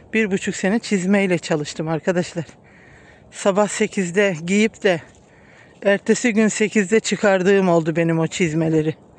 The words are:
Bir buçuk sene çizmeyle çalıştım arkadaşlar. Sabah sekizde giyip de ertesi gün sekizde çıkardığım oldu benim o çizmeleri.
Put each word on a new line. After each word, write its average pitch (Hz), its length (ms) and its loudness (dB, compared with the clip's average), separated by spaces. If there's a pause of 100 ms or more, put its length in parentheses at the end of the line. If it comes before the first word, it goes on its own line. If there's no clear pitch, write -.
(140)
Bir 220 180 0
buçuk 190 240 -4
sene 208 240 -2
çizmeyle 196 580 0
çalıştım 156 500 -6
arkadaşlar. 170 580 -4 (840)
Sabah 202 360 0
sekizde 190 680 -2 (100)
giyip 208 380 0
de 180 180 0 (840)
ertesi 208 500 2
gün 220 140 2
sekizde 214 520 0
çıkardığım 190 680 2
oldu 165 260 2
benim 165 240 0
o 160 80 0
çizmeleri. 160 680 -2 (240)